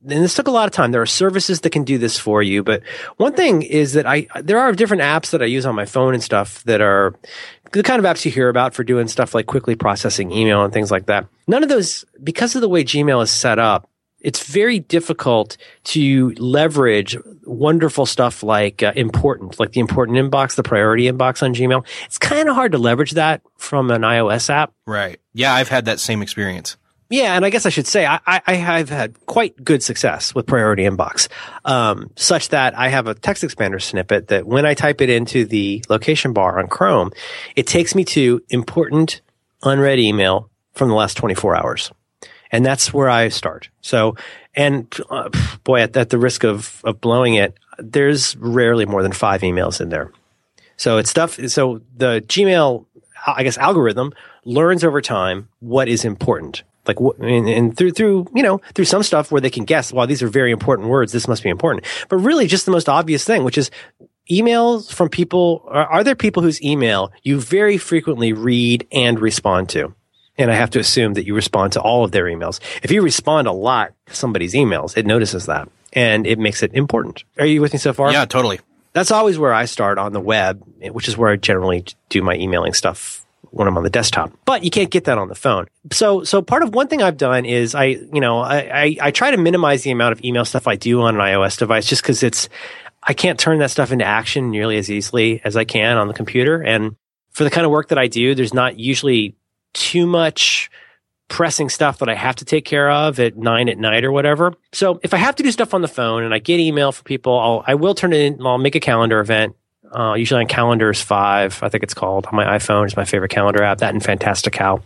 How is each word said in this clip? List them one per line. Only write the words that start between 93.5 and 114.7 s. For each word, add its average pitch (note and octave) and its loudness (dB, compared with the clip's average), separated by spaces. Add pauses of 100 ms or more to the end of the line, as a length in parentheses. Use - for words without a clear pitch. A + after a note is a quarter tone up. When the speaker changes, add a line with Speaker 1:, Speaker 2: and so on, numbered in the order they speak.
Speaker 1:
that C#3+ 2
stuff B2 0
into A#2+ 0
action A#2 -2
nearly G#2+ -2
as G2+ -4
easily A2 0
as G#2 -4
I A2+ 2
can A2+ 0
on G#2 0
the G#2+ -6
computer. C3 0
And A2 0 (340)
for - -2
the D3 2
kind E3+ 0
of D3+ 2
work D3+ 0
that - 2
I C3 2
do, B2 0
there's B2+ -2
not B2+ 0
usually B2 0 (380)
too - 0
much E3 0 (600)
pressing D#3+ -2
stuff C#3+ -2
that A#2+ -2
I A2+ 0
have B2+ -2
to - -8
take D#3 0
care C#3+ 0
of D3 0
at A#2 2
nine A#2 2
at G#2 -4
night A2 0
or C3+ 0
whatever. D3 2 (180)
So F3+ 0
if F3+ 0
I - 2
have C4 0
to D4+ -4
do C4+ 2
stuff A3+ -2
on F#3 0
the E3 -2
phone A#2 -4
and A2+ -2
I A2 0
get E3+ 0
email D3 0
from - -12
people, B2+ 0
I'll, A2+ 0
I C3+ 2
will F3 0
turn F3+ 0
it D3+ 4
in, C#3+ -2
I'll B2+ 0
make C#3 0
a D#3 2
calendar A2+ 2
event. G#2+ 0 (360)
Uh, A2+ -2
usually A#2 0
on A2 -2
Calendars A2+ 0
five, G2+ 0
I A2 -4
think G#2 -2
it's G2+ -10
called, F#2+ -4
on - -6
my G#2 2
iPhone. G#2 0
It's G2+ -6
my G2 -2
favorite F#2+ -2
calendar G2+ 2
app, G2+ 0
that G#2 -2
and G#2 -4
Fantastical. G2 -2